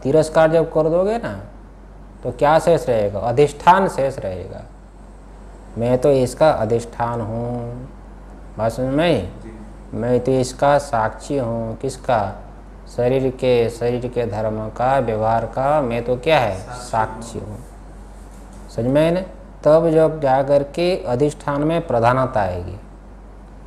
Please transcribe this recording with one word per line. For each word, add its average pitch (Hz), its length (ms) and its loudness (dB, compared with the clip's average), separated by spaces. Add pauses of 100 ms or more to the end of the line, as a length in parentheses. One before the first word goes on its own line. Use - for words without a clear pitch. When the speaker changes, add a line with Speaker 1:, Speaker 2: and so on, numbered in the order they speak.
Speaker 1:
तिरस्कार 156 480 4
जब 160 220 2
कर 160 160 2
दोगे 190 300 0
ना, 107 220 -8 (800)
तो 127 80 -6
क्या 147 280 4
शेष 160 300 2
रहेगा? 104 300 0
अधिष्ठान 143 680 4
शेष 135 300 -2
रहेगा। 92 440 -10 (1160)
मैं 123 200 2
तो 147 120 4
इसका 135 400 4
अधिष्ठान 117 720 -2
हूँ, 120 680 -8 (680)
बात 113 140 0
समझ 131 220 -2
में 156 100 2
आई? 147 160 2
Speaker 2:
जी। 107 380 -12 (360)
Speaker 1:
मैं 120 260 0
तो 131 120 0
इसका 139 460 2
साक्षी 117 600 -2
हूँ। 113 380 -4
किसका? 110 580 -2 (640)
शरीर 131 340 2
के, 123 400 2
शरीर 120 380 -4
के 117 180 -2
धर्म 107 420 -4
का, 131 300 0
व्यवहार 113 480 0
का 143 340 0
मैं 117 240 -2
तो 123 120 0
क्या 156 220 2
है? 104 180 0
Speaker 2:
साक्षी - 140 -14
हूँ। - 180 -14
Speaker 1:
साक्षी 110 500 -4
हूँ। 101 200 -10 (1120)
समझ 117 160 -4
में 143 160 2
आया 165 80 2
ना? 180 100 0 (440)
तब 160 260 6
जब 156 300 4
जा 135 220 4
करके 143 640 0
अधिष्ठान 143 580 -2
में 160 240 0
प्रधानता 123 540 2
आएगी। 90 360 -4 (920)